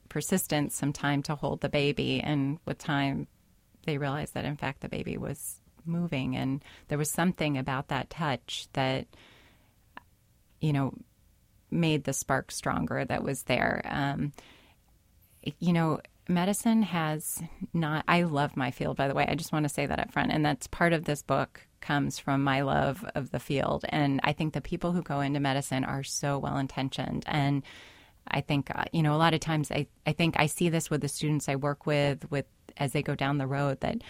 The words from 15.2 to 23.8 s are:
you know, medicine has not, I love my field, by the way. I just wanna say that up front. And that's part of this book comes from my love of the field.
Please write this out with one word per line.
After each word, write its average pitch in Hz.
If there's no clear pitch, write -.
you 175
know, 165
medicine 202
has 160
not, 156
I 175
love 147
my 135
field, 147
by 139
the 139
way. 143
I -
just 160
wanna 151
say 143
that -
up -
front. 143
And 156
that's 147
part 170
of 165
this 147
book -
comes 139
from 139
my 139
love 143
of 135
the 151
field. 143